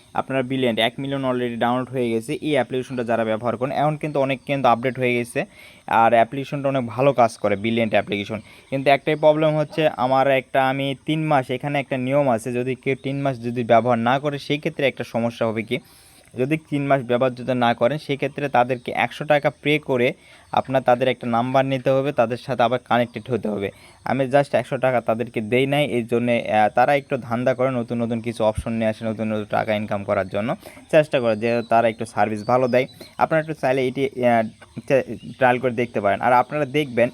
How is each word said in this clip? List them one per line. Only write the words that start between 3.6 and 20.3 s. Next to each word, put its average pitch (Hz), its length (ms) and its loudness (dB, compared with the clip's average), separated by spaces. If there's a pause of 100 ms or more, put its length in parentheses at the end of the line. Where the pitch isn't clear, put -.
এখন 151 240 0
কিন্তু 147 240 -4
অনেক 135 260 -2
কিন্তু 139 220 0
আপডেট 120 300 2
হয়ে 123 160 2
গেছে 120 300 -2 (420)
আর 113 260 4
অ্যাপ্লিকেশনটা 139 560 2
অনেক 135 180 0
ভালো 127 260 2
কাজ 120 260 2
করে 104 180 0
ব্রিলিয়ান্ট 113 380 0
অ্যাপ্লিকেশন। 101 460 -2 (300)
কিন্তু 135 200 0
একটাই 139 240 2
প্রবলেম 151 420 4
হচ্ছে, 151 400 0
আমার 131 300 2
একটা, 131 420 2
আমি 139 260 -2 (120)
তিন 156 180 -2
মাস, 143 260 0
এখানে 143 300 -4
একটা 135 160 -6
নিয়ম 135 320 0
আছে, 120 240 -2
যদি 123 220 -2
কেউ 131 280 -4
তিন 135 180 -6
মাস 139 180 -4
যদি 120 260 -4
ব্যবহার 117 340 4
না 120 200 0
করে, 143 200 -4
সেই 147 200 -4
ক্ষেত্রে 147 280 -2
একটা 123 180 -2
সমস্যা 117 420 -4
হবে 110 160 -4
কি, 117 160 -4 (580)
যদি 131 200 -2 (140)
তিন 143 160 -2
মাস 139 160 2
ব্যবহার 123 320 0
যদি 127 200 -4
না 120 200 2
করেন, 120 240 0
সেক্ষেত্রে 143 500 -6
তাদেরকে 123 440 0
একশো - 320 -4
টাকা 151 260 2 (120)
পে 147 160 2
করে 131 340 0 (400)